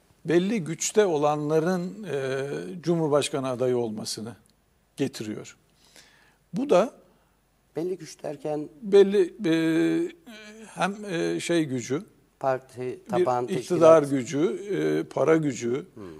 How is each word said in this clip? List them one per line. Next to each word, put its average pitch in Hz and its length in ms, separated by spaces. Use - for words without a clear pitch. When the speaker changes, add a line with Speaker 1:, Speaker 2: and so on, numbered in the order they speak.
Speaker 1:
belli 180 380
güçte 165 420
olanların, 160 1080
e, 135 360
Cumhurbaşkanı 143 680
adayı 127 280
olmasını 113 580
getiriyor. 113 600
Bu 277 160
da 180 240
Speaker 2:
Belli 180 220
güç - 260
derken? 151 460
Speaker 1:
belli, 196 520
e, 160 80
hem, 185 280
e, 170 280
şey 165 260
gücü, 127 380
Speaker 2:
Parti, 127 640
Speaker 1:
bir - 60
Speaker 2:
taban, 123 360
Speaker 1:
iktidar 160 540
Speaker 2:
teşkilat. 139 200
Speaker 1:
gücü, 175 400
e, 156 340
para 151 280
gücü, 131 480
Speaker 2:
Hmm. 107 80